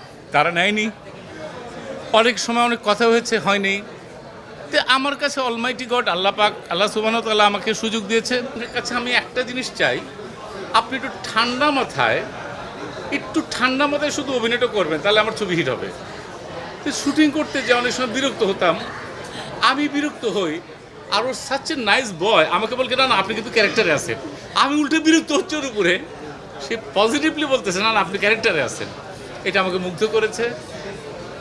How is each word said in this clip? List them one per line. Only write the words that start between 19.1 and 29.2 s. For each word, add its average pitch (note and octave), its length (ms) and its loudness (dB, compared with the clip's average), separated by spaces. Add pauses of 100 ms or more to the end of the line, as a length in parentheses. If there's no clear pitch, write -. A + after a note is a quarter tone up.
আমি C#4+ 260 4
বিরক্ত C#4+ 380 -2
হই, F3 340 0 (520)
আর G#3+ 140 2
ও B3+ 80 -2 (160)
such C4+ 260 -2
a B3+ 80 -4
nice G3+ 400 2
boy, F#3+ 280 6
আমাকে A3 240 0
বলকে, B3+ 200 0
"না, C4 120 4
না, A#3 80 4
আপনি G3 200 2
কিন্তু G#3+ 180 -6
ক্যারেক্টারে G3+ 380 4
আছেন।" B2+ 260 0 (380)
আমি C4+ 200 4
উল্টে D4+ 240 4
বিরক্ত D#4 320 4
হচ্ছে - 240 0
ওর C#4 100 -4
উপরে, F#3 340 2 (680)
সে A3+ 100 -4 (160)
পজিটিভলি D4 520 2
বলতেছে, G3+ 340 0
"না, A3 140 2
না, G#3 60 4
আপনি F#3 180 0
ক্যারেক্টারে G3+ 460 2
আছেন।" G#2+ 240 -4 (560)